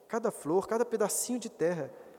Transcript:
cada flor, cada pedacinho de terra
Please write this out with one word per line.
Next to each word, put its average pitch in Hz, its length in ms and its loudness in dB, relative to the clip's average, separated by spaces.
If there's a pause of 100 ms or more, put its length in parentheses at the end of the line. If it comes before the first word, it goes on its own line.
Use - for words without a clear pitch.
cada 220 220 0
flor, 180 360 2
cada 233 180 2
pedacinho 226 540 0
de 226 100 -6
terra 160 440 0 (260)